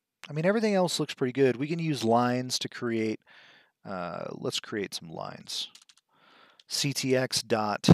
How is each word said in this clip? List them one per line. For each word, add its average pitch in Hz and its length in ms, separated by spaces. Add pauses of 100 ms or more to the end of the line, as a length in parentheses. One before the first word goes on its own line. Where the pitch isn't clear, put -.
(280)
I 147 40
mean, 156 120
everything 214 300
else 180 260
looks 147 140
pretty 127 180
good. 127 240
We 143 120
can 170 100
use 151 260
lines 123 540
to - 100
create, 110 520 (640)
uh, 87 480
let's - 280
create 101 340
some 82 160
lines. - 580 (1000)
C - 240
T 127 240
X 127 260
dot 110 520